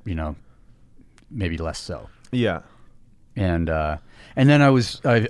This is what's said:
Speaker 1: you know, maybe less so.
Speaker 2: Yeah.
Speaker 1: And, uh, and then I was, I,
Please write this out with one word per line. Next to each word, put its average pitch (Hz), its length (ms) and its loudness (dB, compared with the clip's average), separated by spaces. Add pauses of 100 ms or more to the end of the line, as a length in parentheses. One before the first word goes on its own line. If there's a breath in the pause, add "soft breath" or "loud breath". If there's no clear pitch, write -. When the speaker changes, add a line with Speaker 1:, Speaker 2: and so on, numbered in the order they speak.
Speaker 1:
you 95 100 -6
know, 78 220 -6 (960)
maybe 90 260 -4
less 80 220 -6
so. - 280 -12 (220)
Speaker 2:
Yeah. 110 300 0 (760 soft breath)
Speaker 1:
And, 85 320 0
uh, 78 280 -2 (400 loud breath)
and 131 120 4
then 147 140 6
I 139 80 6
was, 127 340 0
I, 117 260 4